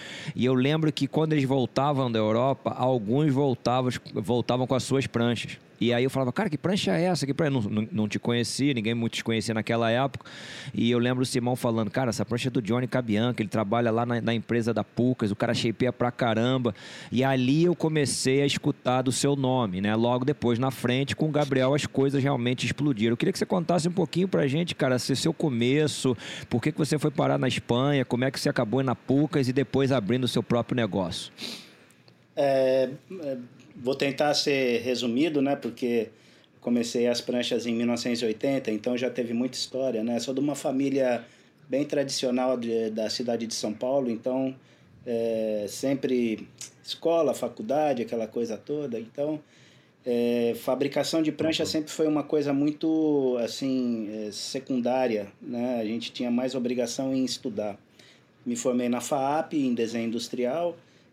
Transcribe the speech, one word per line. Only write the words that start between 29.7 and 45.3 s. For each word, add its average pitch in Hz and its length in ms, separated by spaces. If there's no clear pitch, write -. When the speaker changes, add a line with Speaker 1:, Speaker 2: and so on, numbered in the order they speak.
Speaker 1:
abrindo 123 320
o 117 40
seu 117 160
próprio 120 320
negócio. 95 540
Speaker 2:
É, 131 540
é, 135 160
vou 131 180
tentar 143 380
ser 135 480
resumido, 127 640
né? 139 120
Porque 120 540
comecei 120 440
as 120 140
pranchas 120 460
em 117 80
mil 120 120
novecentos 120 360
e - 20
oitenta, 131 460
então 113 260
já 120 140
teve 117 240
muita 127 220
história, 127 460
né? 117 160
Sou 131 140
de 135 80
uma 147 140
família 131 680
bem 139 160
tradicional 131 720
de, 113 320
da 110 220
cidade 117 360
de 110 80
São 107 200
Paulo, 131 360
então, 131 440
é, 110 640